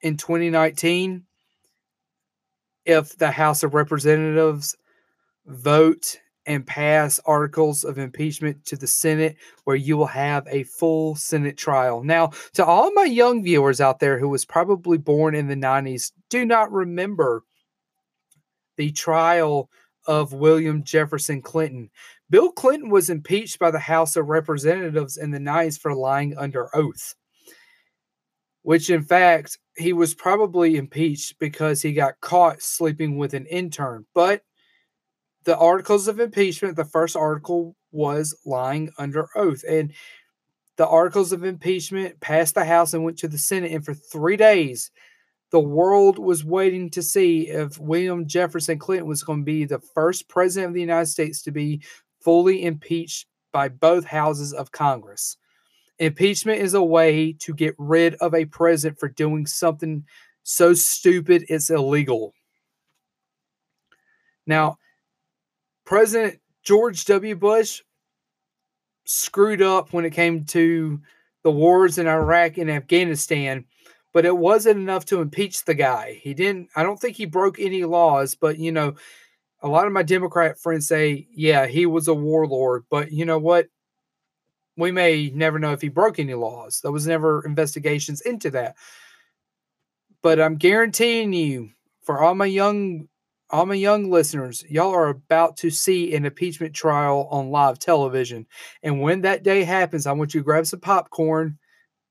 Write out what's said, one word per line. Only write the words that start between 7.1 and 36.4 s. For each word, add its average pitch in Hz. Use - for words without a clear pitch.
articles 147
of 139
impeachment 151
to -
the 135
Senate, 156
where 135
you 147
will 151
have 143
a 135
full 160
Senate 143
trial. 127
Now, 160
to 185
all 208
my 392
young 240
viewers 139
out 135
there 139
who 139
was 135
probably 175
born 151
in 143
the 139
nineties, 135
do 247
not 220
remember 175
the 147
trial 160
of 151
William 156
Jefferson 151
Clinton. 131
Bill 277
Clinton 269
was 185
impeached 180
by 170
the 156
House 160
of 147
Representatives 156
in 151
the 143
nineties 151
for 147
lying 139
under 131
oath, -
which, 160
in 165
fact, 170
he 170
was 170
probably 180
impeached 147
because 151
he 151
got 139
caught 170
sleeping 151
with 139
an 139
intern. 151
But 185
the 165
articles 190
of 214
impeachment, 196